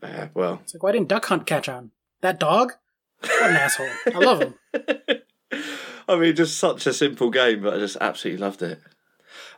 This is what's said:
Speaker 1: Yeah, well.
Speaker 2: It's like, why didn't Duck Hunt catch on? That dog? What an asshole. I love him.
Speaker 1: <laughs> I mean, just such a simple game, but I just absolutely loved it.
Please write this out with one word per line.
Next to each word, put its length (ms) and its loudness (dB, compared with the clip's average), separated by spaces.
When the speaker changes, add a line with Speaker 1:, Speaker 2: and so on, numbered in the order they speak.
Speaker 1:
Yeah, 300 -10
well. 300 -2
Speaker 2:
It's 100 -14
like, 100 -20
why 80 2
didn't 160 0
Duck 200 0
Hunt 180 -2
catch 240 -2
on? 220 -14
That 200 -2
dog? 340 2
What 280 2
an 60 4
asshole. 320 0
I 120 0
love 220 4
him. 140 -4
Speaker 1:
<laughs> 480 -4
I 100 4
mean, 180 4
just 220 2
such 300 0
a 60 4
simple 360 2
game, 320 4
but 140 0
I 20 -2
just 240 -4
absolutely 400 -4
loved 200 -4
it. 180 -6